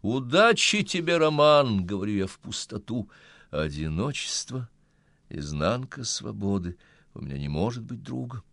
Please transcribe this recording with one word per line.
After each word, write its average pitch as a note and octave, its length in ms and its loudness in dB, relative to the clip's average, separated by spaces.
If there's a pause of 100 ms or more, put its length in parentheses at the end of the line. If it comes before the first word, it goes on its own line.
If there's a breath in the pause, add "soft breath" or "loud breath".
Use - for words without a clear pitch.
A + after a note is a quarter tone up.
«Удачи D3 800 4
тебе, E3+ 340 0
Роман!» — D3 720 6
говорю G2+ 260 -2
я F#2+ 140 0
в - 120 -12
пустоту. - 680 -8 (420 soft breath)
Одиночество, D#2+ 1160 -4 (600)
изнанка E2+ 760 -4
свободы. G2+ 760 -4 (360 soft breath)
У - 80 -14
меня C#2 160 -8
не C#2+ 100 -6
может A2 360 -2
быть A#2+ 200 -12
друга. B2 500 -10